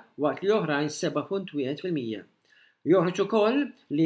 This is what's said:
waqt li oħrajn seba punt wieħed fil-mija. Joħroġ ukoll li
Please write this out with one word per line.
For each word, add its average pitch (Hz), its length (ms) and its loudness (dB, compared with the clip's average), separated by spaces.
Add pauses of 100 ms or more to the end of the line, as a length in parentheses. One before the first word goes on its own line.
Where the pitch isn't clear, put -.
(180)
waqt 135 240 -2
li 202 160 2
oħrajn 151 320 0
seba 151 400 -2
punt 196 240 -6
wieħed 147 320 -4
fil-mija. 117 400 -4 (640)
Joħroġ 180 380 4
ukoll 220 320 2 (340)
li 156 140 2